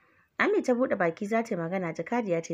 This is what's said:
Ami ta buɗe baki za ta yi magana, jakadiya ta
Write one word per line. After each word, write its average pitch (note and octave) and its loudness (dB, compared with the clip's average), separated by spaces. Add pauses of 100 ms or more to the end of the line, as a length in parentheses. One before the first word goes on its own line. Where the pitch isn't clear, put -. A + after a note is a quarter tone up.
(380)
Ami F4+ 4
ta B3+ 2
buɗe A#3+ 2
baki F3+ 0
za A3+ 0
ta A3+ -4
yi F3 -2
magana, E3+ -2
jakadiya F3+ -2
ta - -14